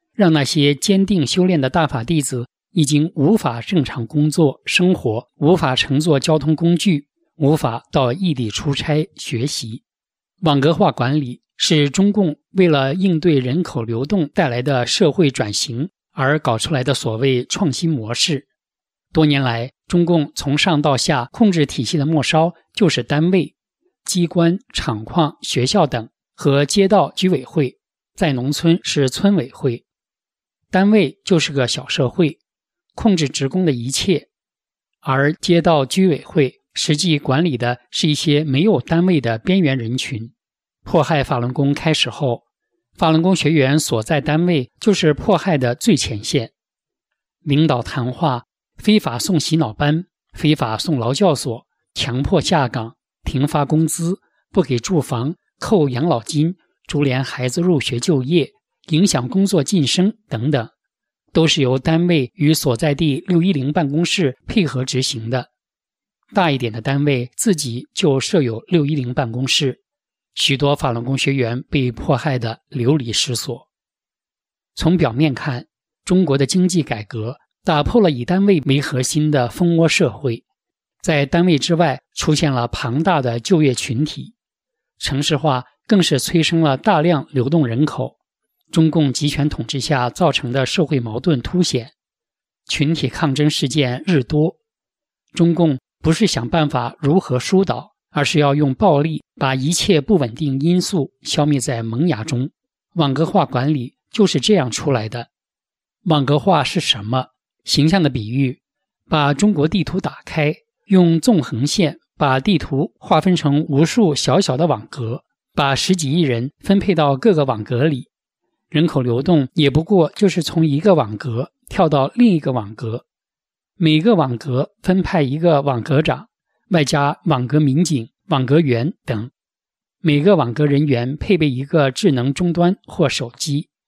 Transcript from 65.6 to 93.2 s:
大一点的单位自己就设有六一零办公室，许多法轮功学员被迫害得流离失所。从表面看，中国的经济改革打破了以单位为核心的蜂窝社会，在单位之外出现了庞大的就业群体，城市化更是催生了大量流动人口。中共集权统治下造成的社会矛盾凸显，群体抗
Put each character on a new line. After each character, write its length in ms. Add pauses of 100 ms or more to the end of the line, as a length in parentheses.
大 200
一 40
点 160
的 80
单 240
位 320
自 200
己 360
就 280
设 200
有 280
六 180
一 80
零 180
办 200
公 160
室， 320 (540)
许 200
多 220
法 160
轮 100
功 140
学 160
员 380
被 200
迫 240
害 240
得 300
流 300
离 120
失 240
所。 340 (1080)
从 240
表 140
面 200
看， 340 (380)
中 220
国 100
的 80
经 240
济 140
改 220
革 320 (280)
打 180
破 180
了 100
以 140
单 200
位 220
为 140
核 200
心 300
的 180
蜂 300
窝 100
社 220
会， 340 (560)
在 240
单 220
位 120
之 160
外 260 (140)
出 200
现 180
了 160
庞 340
大 200
的 180
就 220
业 100
群 320
体， 300 (640)
城 240
市 140
化 280 (220)
更 160
是 160
催 240
生 180
了 160
大 240
量 300
流 180
动 180
人 200
口。 300 (560)
中 180
共 220
集 160
权 200
统 160
治 160
下 300
造 220
成 200
的 140
社 180
会 160
矛 180
盾 220
凸 220
显， 300 (760)
群 240
体 160
抗 240